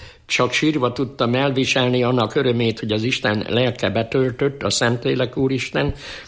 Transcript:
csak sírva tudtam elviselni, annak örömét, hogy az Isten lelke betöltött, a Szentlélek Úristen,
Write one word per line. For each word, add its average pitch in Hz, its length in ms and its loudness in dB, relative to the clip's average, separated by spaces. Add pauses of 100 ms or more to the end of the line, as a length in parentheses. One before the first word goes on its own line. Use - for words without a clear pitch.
(260)
csak 123 260 0
sírva 151 400 0
tudtam 120 440 -2
elviselni, 127 680 2
annak 120 320 2
örömét, 120 440 2
hogy 110 120 -4
az 107 120 0
Isten 110 440 0
lelke 113 420 0
betöltött, 131 760 0
a 98 60 0
Szentlélek 123 680 0
Úristen, 135 560 0 (340)